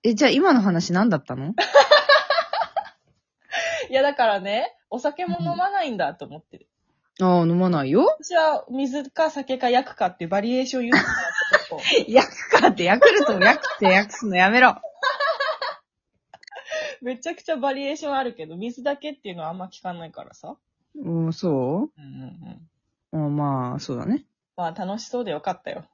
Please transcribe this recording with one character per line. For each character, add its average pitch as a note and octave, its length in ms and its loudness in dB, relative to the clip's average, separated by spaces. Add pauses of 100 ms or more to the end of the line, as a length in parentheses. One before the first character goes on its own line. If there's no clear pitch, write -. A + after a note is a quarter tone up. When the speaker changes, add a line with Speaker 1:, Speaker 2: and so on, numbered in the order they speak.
Speaker 1:
え、 A#3 100 2
じ G#3 100 0
ゃ B3+ 60 6
あ - 20 4
今 D#4 220 4
の A#3+ 80 4
話 F3 320 0
何 G#3 160 2
だ E3 80 2
っ - 60 -6
た C3 120 -12
の？ C#3+ 200 -8
<laughs> F#4+ 60 -2 (2250)
Speaker 2:
い E4+ 40 -8
や、 C4+ 100 4
だ C#4+ 100 2
か B3 140 2
ら G3+ 120 2
ね、 G#3 380 -4 (120)
お A#3+ 100 -8
酒 D4 260 -4
も F4 160 -4
飲 E4+ 60 -4 (100)
ま F4+ 120 0
な G4 140 -2
い C#4+ 80 -4
ん G#3 60 -8
だ D3+ 160 -2
と - 100 -16
思 C#3+ 140 -16
っ E3+ 40 -20
て - 160 -20
る。 - 120 -20 (500)
Speaker 1:
う F#3+ 60 2
ん。 - 20 4
あ F3+ 160 4
ー、 E3 60 4
飲 F3 100 2
ま F#3 100 2
な D3+ 140 0
い C3 80 -2
よ。 A#3+ 140 4
Speaker 2:
私 D#5 280 -2
は D#4 360 2
水 C4+ 420 -6
か D#4+ 180 0
酒 C4+ 280 -6
か B3+ 120 0
ヤ B3 140 2
ク - 140 -14
か G#3 100 0
っ F3+ 100 -6
て F3 60 -8
い E3 40 -8
う - 20 -10
バ G3 100 0
リ A#3 180 -2
エ C4 40 0
ー C4 40 -2
シ B3+ 120 -6
ョ - 20 -2
ン B3 40 -4
言 A#3+ 80 2
う - 20 8
か - 60 8
ら、 - 60 0 (1000)
Speaker 1:
<laughs> - 0 -
ヤ A#3+ 160 2
ク - 380 0
か - 80 6
っ F#3+ 60 0
て、 E3+ 100 -2
ヤ G3 120 4
ク B4+ 140 10
ル D4 140 2
ト G#3+ 100 0
を F3+ 60 0
ヤ A#3 160 6
ク - 60 -10 (120)
っ - 40 -16
て G3 80 2
訳 G3 240 4
す - 160 -8
の F3+ 100 0
や F#3 120 6
め A#3+ 120 4
ろ。 B3 160 6 (1080)
Speaker 2:
<laughs> - 1160 -14
め B3 160 -8
ち B3+ 100 -12
ゃ E4+ 80 -8
く - 60 -20
ち E4+ 100 -8
ゃ D#4 60 -2
バ C4+ 160 0
リ C#4 120 -6
エ C#4 60 -4
ー D#4 60 -6
シ D#4 100 -8
ョ C#4+ 40 -4
ン C4+ 40 -4
あ C4 80 -2
る A#3+ 100 -6
け D#3+ 120 -12
ど、 D#3+ 100 -16
水 A#3+ 260 -10
だ C#4 140 -2
け D4 160 -12
っ C#4 80 -18
て - 80 -16
い F#3 60 -12
う - 20 -12
の E3 80 -10
は D#3 60 -8
あ - 20 -8
ん F#3 60 -12
ま F#3 80 -12
聞 - 180 -20
か F3+ 100 -8
な E3+ 120 -14
い - 80 -20
か - 100 -16
ら - 100 -20
さ。 - 220 -18 (400)
Speaker 1:
う E3 340 -4
ん、 E3 40 -4
そ F#3 160 -4
う？ D3+ 40 0
Speaker 2:
う C#3 40 0 (440)
ん、 C3 680 -18 (440)
う D#3+ 40 -4
ん、 D#3 60 -2
う - 20 -2
ん。 - 0 -
Speaker 1:
あ、 D3 40 -2
ま C#3 480 -2
あ、 - 20 -8
そ C3+ 160 -8
う - 20 -8
だ A#2+ 80 -8
ね。 C4 200 -2 (300)
Speaker 2:
ま F3 120 -4
あ、 D#3+ 40 -4
楽 G3 280 -8
し - 80 -14
そ B3 140 -6
う - 40 -6
で F#3 60 -6
よ D3+ 100 -6
か F#3 120 -6
っ - 100 -12
た - 80 -10
よ。 - 220 -14